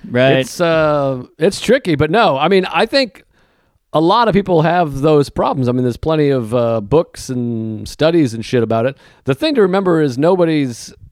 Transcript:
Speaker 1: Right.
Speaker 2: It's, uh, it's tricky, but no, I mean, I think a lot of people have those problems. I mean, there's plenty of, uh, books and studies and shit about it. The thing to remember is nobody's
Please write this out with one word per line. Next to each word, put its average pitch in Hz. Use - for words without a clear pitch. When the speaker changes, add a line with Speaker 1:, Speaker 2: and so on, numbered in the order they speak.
Speaker 1:
Right. 127
Speaker 2:
It's, 127
uh, 147
it's 180
tricky, 208
but 151
no, 175
I 151
mean, 190
I 185
think 254
a 156
lot 208
of 196
people 185
have 160
those 147
problems. 139
I -
mean, 127
there's 123
plenty 151
of, 120
uh, 117
books 143
and 113
studies 156
and 113
shit 123
about 113
it. 135
The 135
thing 311
to 240
remember 180
is 131
nobody's 156